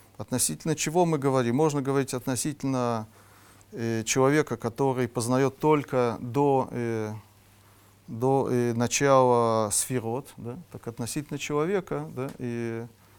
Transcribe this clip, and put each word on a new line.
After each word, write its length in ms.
относительно 580
чего 300
мы 120
говорим. 380
Можно 260
говорить 320
относительно, 920
э, 320
человека, 540
который 500
познает 500
только 640
до, 500
э, 420
до, 420
э, 240
начала 1000
сферот, 680
да. 200
Так 160
относительно 520
человека, 760
да, 220
и, 480